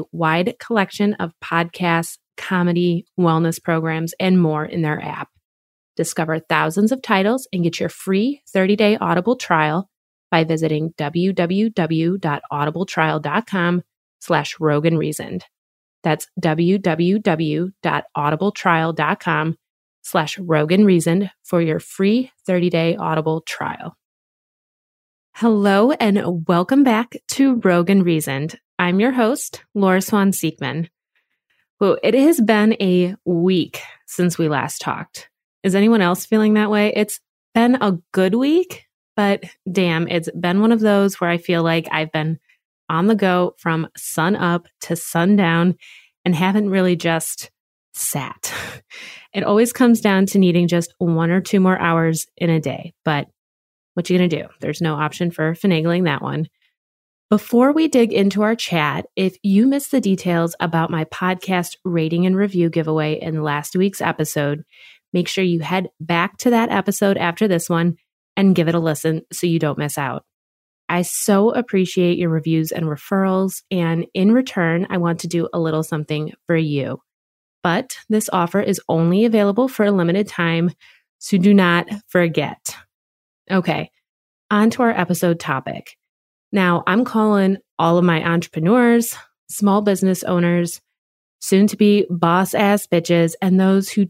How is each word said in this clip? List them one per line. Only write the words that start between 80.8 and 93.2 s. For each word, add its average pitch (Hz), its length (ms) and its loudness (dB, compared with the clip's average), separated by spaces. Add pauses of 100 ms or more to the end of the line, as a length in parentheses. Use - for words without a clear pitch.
so - 220 -2
do 196 120 6
not 175 360 4 (200)
forget. 160 720 -2 (720)
Okay, 175 420 -2 (600)
on 214 200 4
to 247 120 0
our 226 80 4
episode 175 480 0
topic. - 560 -8 (560)
Now, 180 340 2
I'm 214 200 2
calling 202 520 2 (220)
all 165 180 2
of 175 60 2
my 165 220 2
entrepreneurs, 226 920 2 (340)
small 202 320 2
business 190 420 0
owners, 175 580 0 (580)
soon-to-be 208 720 4
boss-ass 185 800 2
bitches, 170 540 2